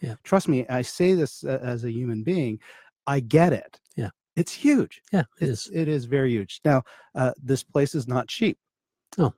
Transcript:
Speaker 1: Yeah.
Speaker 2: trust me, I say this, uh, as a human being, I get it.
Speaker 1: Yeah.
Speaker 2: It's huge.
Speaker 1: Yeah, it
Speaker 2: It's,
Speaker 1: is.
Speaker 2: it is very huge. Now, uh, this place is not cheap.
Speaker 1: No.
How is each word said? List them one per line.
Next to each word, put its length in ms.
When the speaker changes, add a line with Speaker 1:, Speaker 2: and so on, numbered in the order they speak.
Speaker 1:
Yeah. 220
Speaker 2:
trust 240
me, 220
I 140
say 320
this, 280
uh, 180
as 220
a 80
human 320
being, 380
I 120
get 340
it. 280
Speaker 1:
Yeah. 140
Speaker 2:
It's 160
huge. 580
Speaker 1:
Yeah, 140
it 80
Speaker 2:
It's, 180
Speaker 1:
is. 80
Speaker 2:
it 140
is 160
very 260
huge. 340
Now, 200
uh, 160
this 220
place 300
is 120
not 220
cheap. 280
Speaker 1:
No. 200